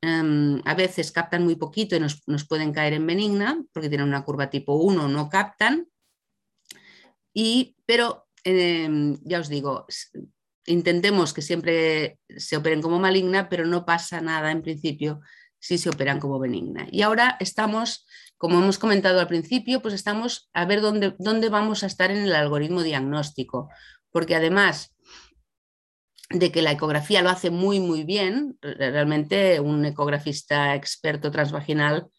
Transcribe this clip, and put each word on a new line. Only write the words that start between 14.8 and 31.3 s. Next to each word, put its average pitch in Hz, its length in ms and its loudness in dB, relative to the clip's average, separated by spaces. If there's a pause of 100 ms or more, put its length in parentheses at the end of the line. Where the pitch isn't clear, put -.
si 175 200 -2
se 175 100 -2
operan 139 320 0
como 139 180 -4
benigna. 123 540 -6
Y 202 100 0
ahora 226 380 2
estamos, 220 680 -4 (300)
como 175 220 2
hemos 190 200 4
comentado 190 400 2
al 175 80 2
principio, 190 540 -2
pues 214 140 -4
estamos 208 580 -6
a 175 140 0
ver 202 140 2
dónde, 208 380 0
dónde 220 300 2
vamos 214 340 0
a 202 40 -2
estar 185 240 0
en 202 80 0
el 202 160 2
algoritmo 151 480 0
diagnóstico, 147 880 -4 (400)
porque 165 260 0
además 165 580 2 (1300)
de 175 240 2
que 160 100 2
la 156 100 4
ecografía 156 500 0
lo 180 80 4
hace 180 200 0
muy, 190 300 0
muy 165 240 -2
bien, 208 560 -2
re-, 135 300 -4
realmente 151 680 2
un 147 280 2
ecografista 147 880 0
experto 147 560 -4